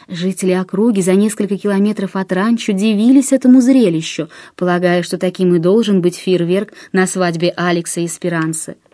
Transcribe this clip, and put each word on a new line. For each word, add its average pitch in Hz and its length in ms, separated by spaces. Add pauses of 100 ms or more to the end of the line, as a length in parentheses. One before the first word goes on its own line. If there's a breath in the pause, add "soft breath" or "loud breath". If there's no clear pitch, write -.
Жители 185 440
округи 190 500
за 185 140
несколько 202 420
километров 202 580
от 190 180
ранчо 220 400
дивились 220 580
этому 262 300
зрелищу, 185 680 (260 loud breath)
полагая, 180 480
что 185 140
таким 180 380
и 170 40
должен 196 420
быть 175 140
фейерверк 185 580 (180 loud breath)
на 185 160
свадьбе 175 480
Алекса 175 460
и 170 40
Эсперансы. 165 720 (180)